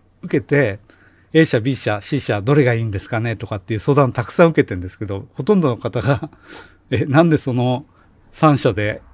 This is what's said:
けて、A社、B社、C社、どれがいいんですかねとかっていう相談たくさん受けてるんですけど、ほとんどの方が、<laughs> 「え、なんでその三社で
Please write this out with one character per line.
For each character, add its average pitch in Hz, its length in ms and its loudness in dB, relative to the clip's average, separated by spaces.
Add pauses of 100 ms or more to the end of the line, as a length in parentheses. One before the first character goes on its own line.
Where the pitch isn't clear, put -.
(300)
け 156 100 0
て、 127 400 0 (540)
A 160 100 6
社、 143 160 2
B 127 160 -2
社、 104 260 -4
C 139 200 -4
社、 104 200 -2
ど 123 140 2
れ 151 80 6
が 123 100 2
い 117 60 -2
い 113 60 -2
ん 113 60 -4
で 101 80 -4
す - 100 -12
か 117 100 -4
ね 113 160 -4
と 101 120 -10
か 107 100 -6
っ - 20 -8
て 110 140 -8
い 110 40 -2
う - 40 -4
相 139 160 2
談 131 160 2
た 123 100 -4
く - 80 -10
さ 175 140 4
ん - 60 4
受 151 100 2
け - 40 2
て 104 100 -8
る - 20 -8
ん 90 40 -8
で 87 60 -10
す - 100 -14
け 107 100 -8
ど、 98 260 -8
ほ 139 100 -10
と 208 140 2
ん - 20 4
ど 156 80 2
の 120 80 0
方 113 260 -4
が、 139 280 -2 (220)
<laughs> - 160 -20 (220)
「え、 107 140 -2
な 147 180 4
ん 170 80 4
で 151 80 4
そ - 140 -4
の 123 340 -2 (460)
三 151 260 4
社 123 160 2
で 104 280 -4 (120)